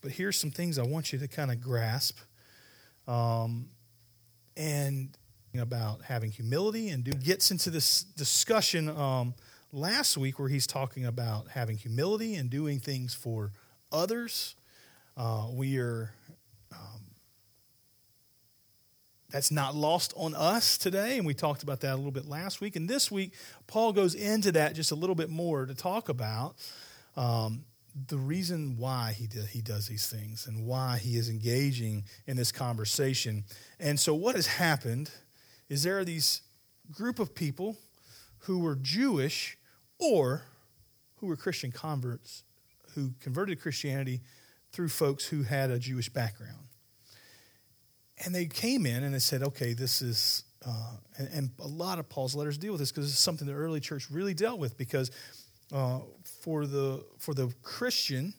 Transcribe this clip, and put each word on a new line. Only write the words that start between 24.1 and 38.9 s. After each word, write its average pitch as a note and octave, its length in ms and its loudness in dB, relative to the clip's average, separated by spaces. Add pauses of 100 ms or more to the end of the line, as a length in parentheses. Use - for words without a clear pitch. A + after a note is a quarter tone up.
into G#3 380 4
that D#3 200 6
just D#3+ 180 0
a D#3 40 0
little F3+ 200 2
bit E3 140 0
more D#3+ 360 0
to C3 100 -8
talk F#3+ 340 -2
about, B2 460 -2 (600)
um, A#2 500 0 (420)
the D3+ 100 -4
reason D3+ 600 -2
why A#2+ 360 0
he A2 140 -6
do, G#2+ 140 -6
he G#2+ 200 -6
does G#2 260 -4
these G#2+ 200 -4
things A2 400 -8
and A2+ 180 -6
why B2+ 320 0
he A#2 200 0
is A#2 120 0
engaging A2+ 760 0 (200)
in C3+ 100 -4
this B2 160 0
conversation. A#2+ 960 0 (340)
And D3 200 2
so D#3+ 140 6
what G3+ 220 2
has E3 120 2
happened D3 640 2 (580)
is C#3+ 140 0
there F#3+ 160 2
are F#3+ 60 0
these E3 360 0 (500)
group A#3+ 280 -2
of F#3+ 160 -2
people F3+ 420 -2 (600)
who F#3 200 0
were D#3+ 160 2
Jewish D#3+ 840 2 (420)